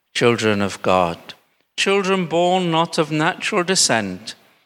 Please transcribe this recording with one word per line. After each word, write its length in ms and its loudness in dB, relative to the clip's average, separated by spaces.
children 480 2
of 200 -4
God. 520 0
Children 520 0
born 440 2
not 260 0
of 140 0
natural 540 -2
descent, 680 -2